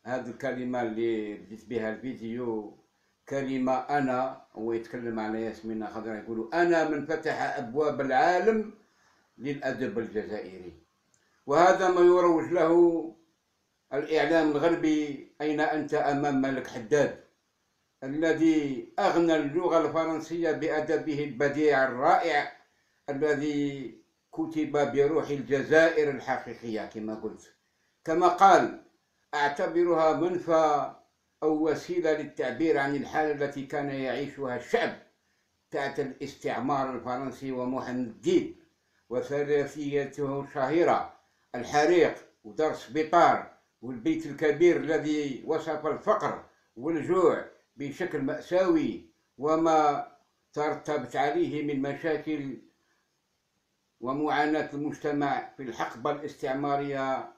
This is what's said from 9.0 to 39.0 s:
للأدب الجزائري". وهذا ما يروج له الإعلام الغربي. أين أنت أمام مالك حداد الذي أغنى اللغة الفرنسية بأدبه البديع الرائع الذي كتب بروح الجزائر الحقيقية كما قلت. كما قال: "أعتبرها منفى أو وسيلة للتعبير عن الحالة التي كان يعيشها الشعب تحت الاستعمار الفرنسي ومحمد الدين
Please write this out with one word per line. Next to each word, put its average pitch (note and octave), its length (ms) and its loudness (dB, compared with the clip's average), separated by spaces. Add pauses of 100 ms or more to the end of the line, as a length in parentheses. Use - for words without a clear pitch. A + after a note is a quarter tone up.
للأدب B2+ 600 -4
الجزائري". F#2+ 840 -8 (640)
وهذا F3+ 440 6
ما F3+ 100 2
يروج F3 440 6
له E3 680 4 (760)
الإعلام D3+ 580 4
الغربي. D3+ 920 2
أين D3+ 200 0
أنت D3+ 340 0
أمام C#3 460 2
مالك C3 260 -2
حداد B2+ 580 0 (800)
الذي D3 960 0
أغنى E3+ 380 4
اللغة D#3+ 500 2
الفرنسية D#3+ 680 -2
بأدبه D3+ 720 -2
البديع C#3 600 2
الرائع D3 680 2 (560)
الذي C#3+ 960 -2 (320)
كتب D3+ 560 -2
بروح C#3+ 360 2
الجزائر C#3+ 840 2
الحقيقية A#2 760 -6
كما A2 280 -8
قلت. G#2+ 400 -12 (500)
كما F3 240 2
قال: F3 540 6 (520)
"أعتبرها D#3+ 760 2
منفى D#3+ 840 2 (480)
أو D#3 280 2
وسيلة D#3+ 420 0
للتعبير C#3+ 640 0
عن C#3+ 180 0
الحالة D3+ 360 -2
التي C#3 340 -4
كان C#3+ 240 -4
يعيشها C3+ 640 -6
الشعب D3+ 420 -2 (720)
تحت C#3+ 300 -4
الاستعمار C3 960 -4
الفرنسي B2+ 580 -8
ومحمد B2+ 540 -4
الدين D3 540 -2 (480)